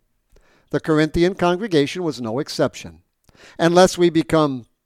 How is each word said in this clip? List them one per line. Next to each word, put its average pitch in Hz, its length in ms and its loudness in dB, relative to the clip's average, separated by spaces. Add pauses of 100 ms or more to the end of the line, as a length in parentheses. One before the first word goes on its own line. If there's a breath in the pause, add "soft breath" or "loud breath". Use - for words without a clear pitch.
(720)
The 143 80 -2
Corinthian 165 560 0
congregation 175 680 -2
was 147 180 -6
no 117 200 -6
exception. 123 640 -6 (560 soft breath)
Unless 175 400 4
we 175 100 4
become 151 560 -2 (200)